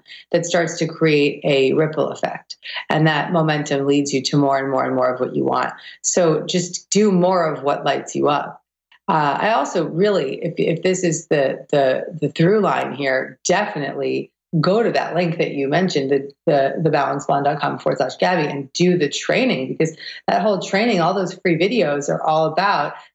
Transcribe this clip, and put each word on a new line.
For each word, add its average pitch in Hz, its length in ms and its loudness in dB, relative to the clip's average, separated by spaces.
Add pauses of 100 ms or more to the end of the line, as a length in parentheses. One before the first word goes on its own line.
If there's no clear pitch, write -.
(320)
that 165 140 0
starts 165 320 -2
to 160 100 -2
create 151 560 0
a 135 300 2
ripple 151 340 0
effect. - 480 -8 (340)
And 156 160 2
that 151 280 0
momentum 147 520 0
leads 143 280 0
you 135 100 0
to 147 140 0
more 139 200 2
and 135 140 -2
more 131 140 0
and 131 100 -2
more 127 180 2
of 123 60 -6
what 127 160 -4
you 139 80 -2
want. 127 300 -2 (300)
So 160 420 2
just - 440 -4
do 208 220 4
more 175 400 2
of 131 120 -8
what 143 200 -2
lights 139 320 -2
you 139 140 2
up. 139 340 -4 (460)
Uh, 147 320 2
I 214 120 2
also 214 340 0
really, 170 540 0
if, 165 160 -4
if 165 260 0
this 185 200 0
is 160 240 -2
the, 139 420 0
the, 143 480 0
the 147 120 -2
through 196 320 2
line 139 320 0
here, 131 500 -2
definitely 139 880 -2 (300)
go 190 200 2
to 202 120 0
that 139 220 -2
link 170 220 0
that 160 140 -2
you 139 160 -2
mentioned, 151 420 0
the, 139 220 0 (140)
the, 139 360 2
the 160 80 2
balance 143 360 0
blonde 143 180 0
dot 147 160 0
com - 180 -4
forward 143 200 -2
slash 127 180 -4
Gabby, 180 320 0
and 139 240 -8
do 175 260 2
the 143 120 0
training, 175 580 -2
because 156 280 -2 (320)
that 196 140 2
whole 196 200 0
training, 202 400 0
all 170 120 2
those 190 200 -2
free 175 240 0
videos 156 500 0
are 160 160 -2
all 160 220 2
about 160 480 0 (220)